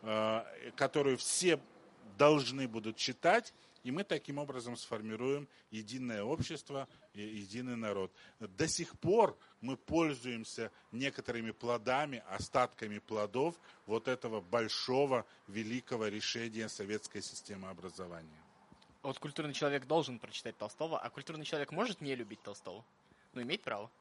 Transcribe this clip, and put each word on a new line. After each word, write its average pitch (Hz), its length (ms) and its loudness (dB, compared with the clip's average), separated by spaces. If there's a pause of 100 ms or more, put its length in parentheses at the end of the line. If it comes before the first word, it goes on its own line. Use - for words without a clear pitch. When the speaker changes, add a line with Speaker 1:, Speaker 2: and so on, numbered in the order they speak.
Speaker 1:
э, 110 720 0
которую 139 420 4
все 165 420 4 (580)
должны 139 500 8
будут 110 300 -4
читать, 180 560 4 (300)
и 127 80 -4
мы 175 120 -2
таким 143 360 -2
образом 127 380 -6
сформируем 117 720 -2 (220)
единое 110 540 -4
общество 139 640 -4 (260)
и 104 80 -10
единый 110 540 -6
народ. 101 360 0 (280)
До 104 280 -2
сих - 300 -4
пор 190 400 6 (240)
мы 131 160 -4
пользуемся 123 920 0 (200)
некоторыми 117 600 -2
плодами, 120 760 0
остатками 104 720 0
плодов 110 580 0 (300)
вот 110 220 0
этого 120 340 -2
большого, 117 840 2 (220)
великого 110 600 -2
решения 110 600 -2
советской 104 540 -6
системы 95 480 -10
образования. 87 720 -12 (640)
Speaker 2:
Вот 135 160 -4
культурный 151 340 -4
человек 143 320 2
должен 135 320 2
прочитать - 400 -10
Толстого, 156 420 -4
а 120 120 -6
культурный 156 340 -10
человек 143 260 -2
может 196 300 -2
не 139 140 -2
любить 110 260 -8
Толстого? 101 420 -10 (500)
Ну, 123 100 -6
имеет 156 180 -4
право. 110 400 -6